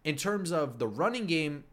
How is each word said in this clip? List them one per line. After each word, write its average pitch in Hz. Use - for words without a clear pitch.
In 151
terms 185
of 143
the 120
running 202
game, 151